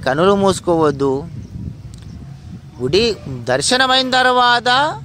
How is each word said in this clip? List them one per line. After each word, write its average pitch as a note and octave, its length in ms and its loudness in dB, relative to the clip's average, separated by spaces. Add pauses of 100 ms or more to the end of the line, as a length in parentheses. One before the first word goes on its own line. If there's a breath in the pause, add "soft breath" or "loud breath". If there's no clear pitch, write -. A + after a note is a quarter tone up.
కనులు E3+ 360 4
మూసుకోవద్దు. D#3 680 2 (1700)
గుడి D#3 220 2 (460)
దర్శనమైన B3+ 580 2 (120)
తర్వాత B3 500 2 (360)